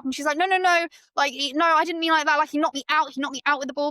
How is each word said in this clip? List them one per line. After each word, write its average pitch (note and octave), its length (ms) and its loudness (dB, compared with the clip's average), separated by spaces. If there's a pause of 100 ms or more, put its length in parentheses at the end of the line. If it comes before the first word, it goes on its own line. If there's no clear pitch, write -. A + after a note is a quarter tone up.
And C4 100 -4
she's C#4 120 -8
like, D4 120 0
No, E4+ 80 2
no, F#4+ 120 2
no. F4 300 2 (280)
Like, C#4 180 0
he, C4+ 200 -6
no, D#4 120 0
I E4 200 4
didn't E4+ 160 -6
mean E4 100 0
like D#4 140 2
that. D4+ 120 2
Like, D4+ 120 0
he D4 80 -4
knocked D#4 180 0
me - 140 -8
out. D4+ 220 0
He C4 100 -8
knocked C#4 120 -6
me C4 120 -12
out C#4+ 140 2
with C4+ 80 -6
the C4 60 -10
ball. D4 160 -2